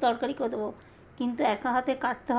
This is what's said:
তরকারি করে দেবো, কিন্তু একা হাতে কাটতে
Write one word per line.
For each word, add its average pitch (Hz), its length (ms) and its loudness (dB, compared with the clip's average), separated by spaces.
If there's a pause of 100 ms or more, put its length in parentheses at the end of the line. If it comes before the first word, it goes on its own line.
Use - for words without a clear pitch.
তরকারি 240 340 0
করে 233 140 -2
দেবো, 214 140 -2 (500)
কিন্তু 247 220 -2 (140)
একা 247 220 -2
হাতে 254 160 2 (120)
কাটতে 247 340 -2